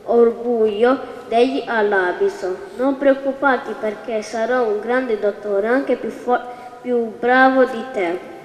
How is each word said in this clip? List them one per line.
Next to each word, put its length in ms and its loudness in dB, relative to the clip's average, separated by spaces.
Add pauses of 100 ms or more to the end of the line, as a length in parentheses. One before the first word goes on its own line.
orgoglio 960 2 (300)
degli 360 2
Alabiso. 920 0 (200)
Non 200 0
preoccuparti 800 0
perché 420 -4
sarò 460 0
un 140 -2
grande 360 0
dottore, 500 -2
anche 280 2
più 140 -6
fo-, 320 -2 (400)
più 360 -2
bravo 460 4
di 200 -2 (100)
te. 500 -4